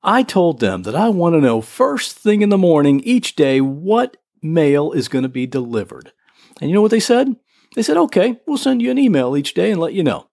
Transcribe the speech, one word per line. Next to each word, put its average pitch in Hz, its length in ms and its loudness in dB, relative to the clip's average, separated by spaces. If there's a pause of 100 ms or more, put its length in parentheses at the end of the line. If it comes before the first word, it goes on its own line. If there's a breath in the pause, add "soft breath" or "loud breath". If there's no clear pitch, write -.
I 220 220 2
told 170 380 0
them 95 240 -2
that 107 100 -8
I 208 140 0
want 170 260 0
to 156 60 4
know 117 200 2
first 262 560 -4
thing 208 240 0
in 208 100 2
the 202 60 2
morning 147 440 4
each 240 340 -2
day 135 260 2
what 185 560 -2 (240)
mail 151 520 0
is 131 160 -4
gonna 131 200 -2
be 127 200 -6
delivered. 117 640 -8 (480 soft breath)
And 143 100 -4
you 180 60 0
know 208 60 4
what 214 100 2
they 226 80 2
said? 254 340 0 (400 soft breath)
They 233 80 -4
said, 311 140 0
"Okay, 240 500 0
we'll 285 120 -4
send 262 220 -2
you 247 120 -2
an 254 60 0
email 143 380 2
each 139 180 -6
day 196 180 0
and 180 80 -2
let 165 120 -4
you 185 120 -2
know." 101 280 -2